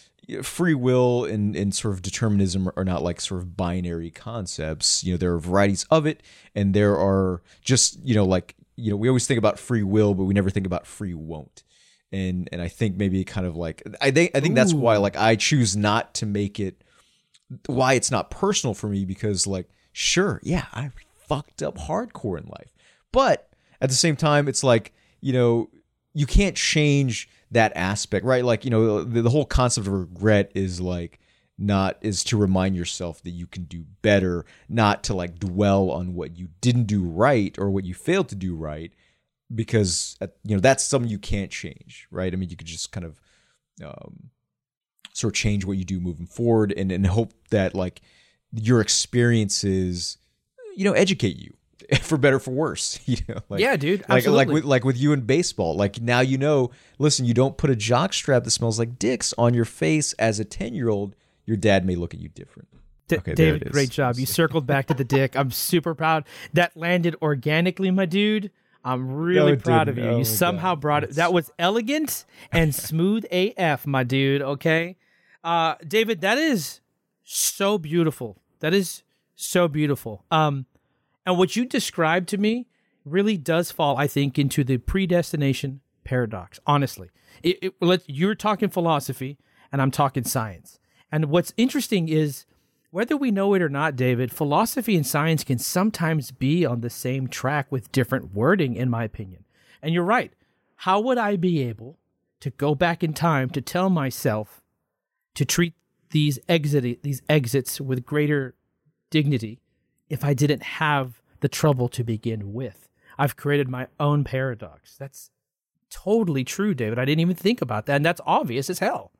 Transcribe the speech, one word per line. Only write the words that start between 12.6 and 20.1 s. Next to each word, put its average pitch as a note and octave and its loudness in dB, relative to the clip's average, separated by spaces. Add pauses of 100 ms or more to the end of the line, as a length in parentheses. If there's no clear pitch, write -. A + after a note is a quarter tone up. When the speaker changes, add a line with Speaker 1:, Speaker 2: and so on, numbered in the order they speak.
Speaker 1:
I E2+ -4
think G2 -2
maybe F#2+ 0
kind F#2 -6
of, E2+ -6
like, E2 -8 (180)
I C#3 2
think, E3+ 4
I C#3 2
think D3 2
that's E3+ 6
why, A#2+ 4
Speaker 2:
Ooh. G#2 4
Speaker 1:
like, G2+ 2
I A2 4
choose A2 2
not G#2 0
to - -6
make G#2 -4
it, F#2+ -8 (840)
why C3 2
it's - 2
not G2+ -2
personal F#3+ -2
for - -8
me, G2 -2
because, G2 -4
like, F#2+ -6 (240)
sure, - 0